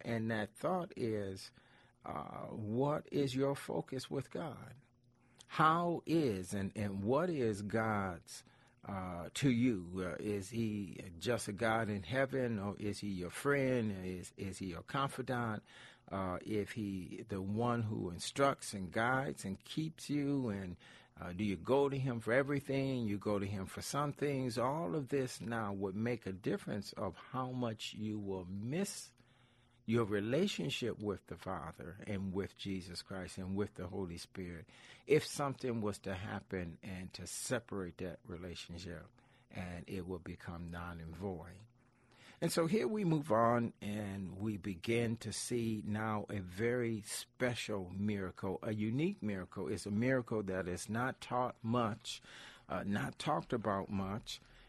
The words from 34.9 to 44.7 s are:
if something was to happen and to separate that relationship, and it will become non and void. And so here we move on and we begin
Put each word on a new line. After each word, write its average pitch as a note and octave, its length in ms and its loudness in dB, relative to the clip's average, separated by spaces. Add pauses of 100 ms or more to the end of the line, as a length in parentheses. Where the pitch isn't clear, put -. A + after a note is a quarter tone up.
if D3 200 6
something B2+ 540 -2
was G#2 180 0
to G2 140 -4
happen F#2+ 680 -4
and F#2 320 -8
to F2+ 120 -8
separate G2 720 -4
that F2+ 280 -6
relationship, E2+ 800 -8 (480)
and F2 340 -6
it F#2 200 -6
will F2+ 120 -4
become E2+ 520 -8
non F2 300 -6
and E2 120 -8
void. F2 540 -6 (720)
And E3 120 2
so E3 160 4
here A3 200 4
we G#3+ 160 0
move D#3+ 280 4
on A#2 500 6
and G2 560 -4
we G#2 200 -2
begin A2+ 600 0